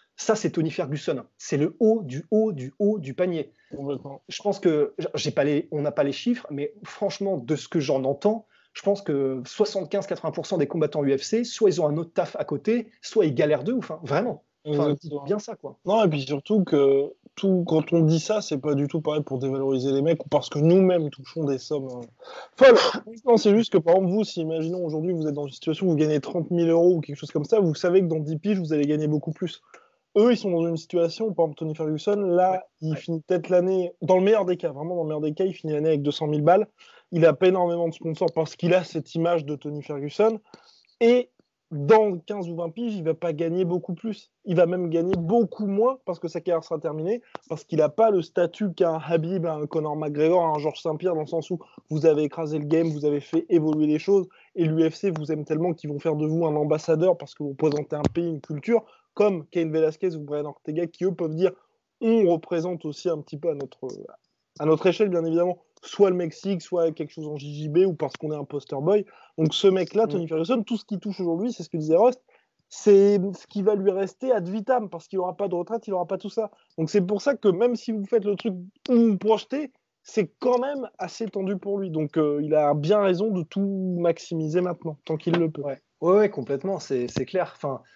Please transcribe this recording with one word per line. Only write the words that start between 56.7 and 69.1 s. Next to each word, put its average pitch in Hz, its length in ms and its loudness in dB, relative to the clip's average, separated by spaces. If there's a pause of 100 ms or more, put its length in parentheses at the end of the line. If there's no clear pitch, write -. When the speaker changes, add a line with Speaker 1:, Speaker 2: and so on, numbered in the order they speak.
Speaker 2:
parce - 180 -16
que 151 100 -10
vous 143 60 -6
représentez 147 440 -2
un 147 80 -6
pays, 170 260 -2
une 151 120 -6
culture, 156 440 -2 (300)
comme 196 320 2
Cain 165 240 -2
Velasquez 160 460 0
ou 151 40 -10
Brian 147 260 -6
Ortega, 156 420 -6
qui - 160 -10
eux 190 100 0
peuvent 160 200 -4
dire, 180 180 2 (480)
on 226 320 4
représente 165 520 -4
aussi 151 240 -6
un 160 100 -2
petit 147 180 -14
peu 143 140 -4
à - 40 0
notre, 135 320 -12 (720)
à 151 80 -2
notre 156 200 2
échelle, 196 220 2
bien 170 160 0
évidemment, 175 340 0 (240)
soit 196 280 4
le 180 60 0
Mexique, 180 440 -4
soit 165 320 -2
quelque 156 200 -10
chose 156 140 -12
en 151 100 -8
J 147 180 -12
J 151 140 -8
B, 151 180 2
ou 175 80 0
parce 143 220 -6
qu'on 151 160 -6
est 151 40 -6
un 147 80 -8
poster 139 360 -8
boy. 196 260 2 (320)